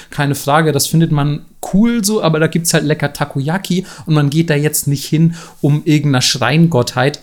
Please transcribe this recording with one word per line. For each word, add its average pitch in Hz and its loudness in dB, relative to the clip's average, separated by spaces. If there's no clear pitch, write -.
keine 139 -2
Frage, 156 2
das 139 0
findet 160 2
man 147 -2
cool 233 2
so, 214 0
aber 160 2
da 156 2
gibt's 165 -2
halt 147 0
lecker 147 -2
Takoyaki 165 -4
und 160 0
man 143 2
geht 165 0
da 151 0
jetzt 147 -2
nicht 143 -2
hin, 165 2
um 147 2
irgendeiner 147 2
Schreingottheit 135 0